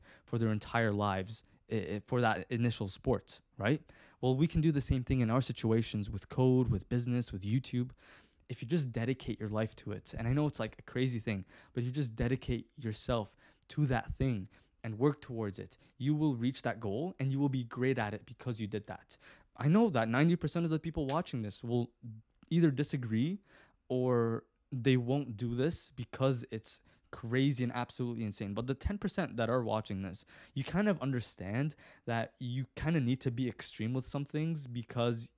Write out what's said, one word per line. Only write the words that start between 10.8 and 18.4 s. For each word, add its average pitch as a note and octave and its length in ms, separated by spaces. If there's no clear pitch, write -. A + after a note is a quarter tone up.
crazy B2+ 360
thing, G#2 260
but A#2+ 80
you B2+ 80
just B2 260
dedicate A#2+ 500
yourself A2+ 580
to D3+ 180
that B2 280
thing A#2 340
and A2 140
work C#3+ 220
towards A2 380
it, F#2+ 200
you C#3 160
will D3+ 220
reach B2 260
that A2 160
goal A#2 400
and C3+ 140
you C#3 80
will C#3+ 80
be C3 160
great B2 340
at G#2 160
it - 120
because A2+ 340